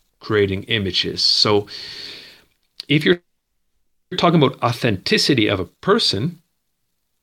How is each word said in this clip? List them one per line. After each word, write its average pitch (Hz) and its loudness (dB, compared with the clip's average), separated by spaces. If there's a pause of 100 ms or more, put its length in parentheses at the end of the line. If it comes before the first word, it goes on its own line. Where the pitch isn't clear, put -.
(200)
creating 101 0
images. 98 -2
So - 2 (1200)
if 147 2
you're 277 2 (960)
talking 170 4
about 135 2
authenticity 120 0
of 104 0
a 92 -6
person, 175 -2 (840)